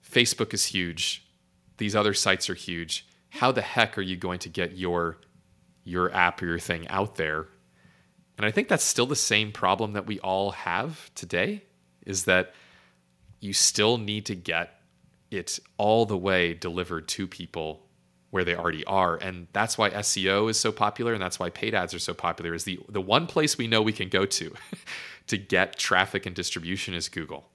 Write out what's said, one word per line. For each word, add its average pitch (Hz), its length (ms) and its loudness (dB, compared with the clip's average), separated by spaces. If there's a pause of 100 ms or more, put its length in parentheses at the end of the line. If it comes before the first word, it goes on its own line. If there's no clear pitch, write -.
Facebook - 460 2
is 104 120 0
huge. 87 600 -4 (520)
These 104 180 -2
other 104 180 4
sites - 360 2
are 90 40 -4
huge. 85 540 -8 (220)
How 127 220 4
the 120 100 2
heck 110 360 0
are 104 40 -4
you 92 140 -4
going 90 240 -4
to - 100 -10
get 90 280 -4
your, 87 400 -2 (680)
your 90 300 0
app 90 280 2
or 90 40 -4
your 85 140 0
thing 85 300 -4
out 98 260 -2
there? 78 320 -2 (880)
And 104 80 -2
I 107 60 2
think 202 160 0
that's 180 160 2
still - 220 4
the 139 100 0
same 107 360 2
problem 104 420 2
that 98 120 -4
we 101 140 -6
all 95 320 0
have 107 640 -4
today, 101 480 -2 (420)
is 95 200 -4
that 92 280 4 (880)
you 98 140 -8
still 110 440 4
need 104 300 -4
to 104 80 -4
get 85 440 -4 (520)
it - 280 -6 (180)
all 110 280 6
the 104 120 -2
way 90 360 4
delivered 85 540 -6
to 95 200 -4
people 80 540 -8 (480)
where 92 140 0
they 87 120 0
already 85 300 -2
are. 92 320 4
And 90 360 -8
that's 107 240 0
why 104 120 4
S 101 280 -2
E 92 120 2
O 104 180 4
is 110 120 0
so 110 120 2
popular, 113 420 0
and 107 80 -2
that's 92 180 -4
why 90 120 -2
paid 107 240 -4
ads 90 180 0
are 85 60 -6
so - 160 -4
popular, 85 400 -4
is 82 80 -6
the, 92 160 -6 (100)
the 101 120 -4
one 120 260 4
place 156 300 0
we 117 100 -4
know 113 140 4
we 107 120 2
can 95 160 -4
go 98 160 4
to - 280 -4 (360)
<laughs> - 380 -14
to 110 100 -2
get 98 400 2
traffic - 480 2
and 87 100 -8
distribution 92 600 -4
is 82 140 -4
Google. 76 460 -10